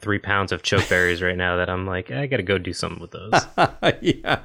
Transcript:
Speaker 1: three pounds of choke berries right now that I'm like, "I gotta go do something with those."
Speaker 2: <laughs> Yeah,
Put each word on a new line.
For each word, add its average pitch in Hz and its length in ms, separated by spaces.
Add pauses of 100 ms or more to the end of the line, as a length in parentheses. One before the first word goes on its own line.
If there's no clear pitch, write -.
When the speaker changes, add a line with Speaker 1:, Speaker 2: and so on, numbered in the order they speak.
Speaker 1:
three 104 160
pounds 98 340
of 87 120
choke - 260
berries 90 320
right 90 160
now 90 200
that 90 120
I'm 92 160
like, 92 260
"I 139 140
gotta 131 180
go 95 140
do 87 160
something 85 260
with 85 120
those." 92 200 (240)
Speaker 2:
<laughs> - 460
Yeah, - 440